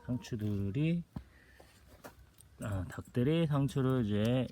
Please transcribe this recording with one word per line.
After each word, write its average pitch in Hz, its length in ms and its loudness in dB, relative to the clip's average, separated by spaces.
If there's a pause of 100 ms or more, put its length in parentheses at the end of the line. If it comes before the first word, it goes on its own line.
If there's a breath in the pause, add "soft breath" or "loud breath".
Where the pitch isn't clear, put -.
상추들이, 117 960 -2 (1600 loud breath)
아, 98 280 -4
닭들이 156 580 0
상추를 131 580 2
이제 110 460 2